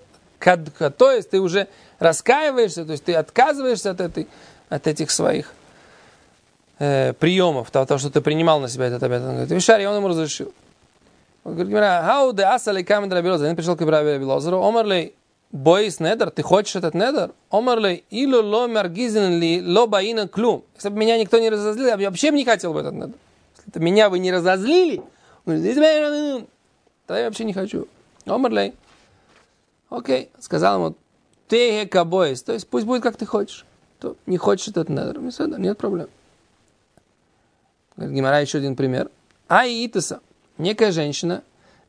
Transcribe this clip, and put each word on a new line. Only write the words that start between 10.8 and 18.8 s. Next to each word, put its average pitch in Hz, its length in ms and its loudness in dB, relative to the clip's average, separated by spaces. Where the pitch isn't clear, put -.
Он 165 100 -12
говорит, 180 180 -4
«Гемара, 202 340 2
хау 262 280 2
де 196 100 0
аса 220 280 2
лей 190 120 -2
камед 202 280 0
Раби 175 180 0
Лозер?» 151 200 0
Он 170 60 -2
пришёл 170 200 -2
к 160 60 -6
Раби 151 420 2
Лозеру, 143 380 0
«Омар 220 240 2
лей 180 300 -2
боис 170 480 2
недер, 185 320 0
ты - 100 -6
хочешь 196 340 2
этот 170 180 -4
недер? 214 380 -2
Омар 233 300 2
лей 190 300 -2
илу 254 340 2
ло 214 240 0
маргизин 208 720 0